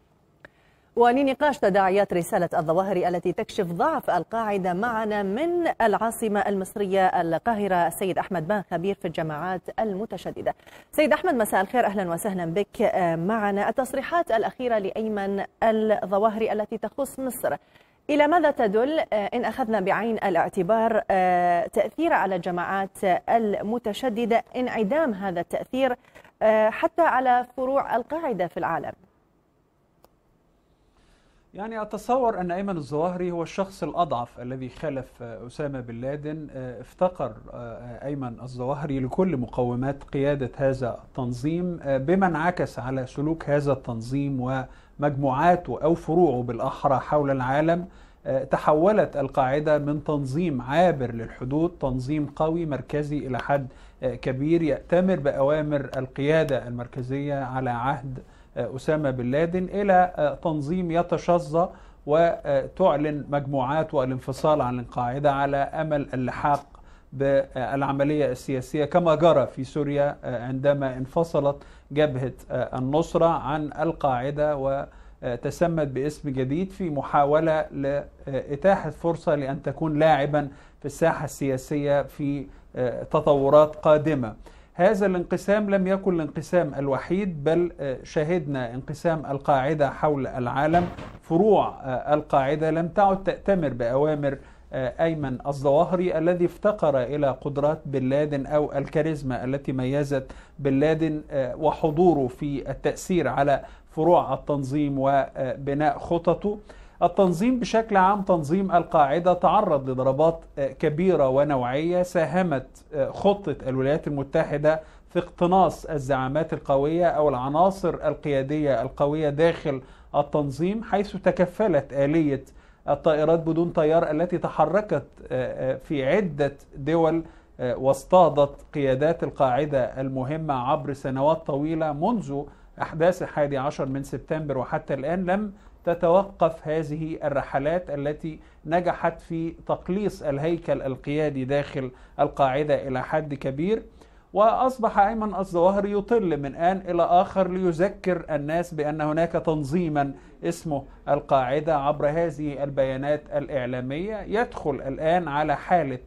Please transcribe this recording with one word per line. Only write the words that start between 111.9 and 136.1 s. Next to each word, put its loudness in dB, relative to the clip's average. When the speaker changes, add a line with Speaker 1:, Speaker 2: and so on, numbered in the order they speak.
Speaker 2:
ساهمت 0
خطة 0
الولايات 0
المتحدة 0
في -2
اقتناص 2
الزعامات -2
القوية 2
أو 4
العناصر 2
القيادية 0
القوية 0
داخل 0
التنظيم، 0
حيث -2
تكفلت 2
آلية 2
الطائرات 2
بدون 0
طيار 2
التي -2
تحركت، 0
آه، -4
آه، -2
في -4
عدة 0
دول، 2
آه، -2
واصطادت 4
قيادات 0
القاعدة 0
المهمة -4
عبر -2
سنوات 0
طويلة -2
منذ -2
أحداث 0
الحادي -2
عشر -4
من -4
سبتمبر -6
وحتى -4
الآن -4
لم -2
تتوقف 2